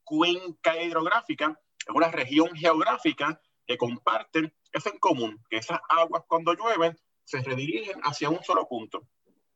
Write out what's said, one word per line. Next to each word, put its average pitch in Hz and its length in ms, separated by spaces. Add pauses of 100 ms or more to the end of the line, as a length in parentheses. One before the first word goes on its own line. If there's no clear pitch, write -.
cuenca 170 800
hidrográfica 160 800 (200)
es - 140
una 165 160
región 156 460
geográfica 160 880 (240)
que 123 120
comparten 123 760 (180)
eso 165 200
en - 80
común, 120 500
que 110 80
esas 165 220 (100)
aguas 165 380
cuando 165 260
llueven 170 440 (260)
se 135 180
redirigen 147 600
hacia - 260
un 175 140
solo 160 240
punto. 110 400 (480)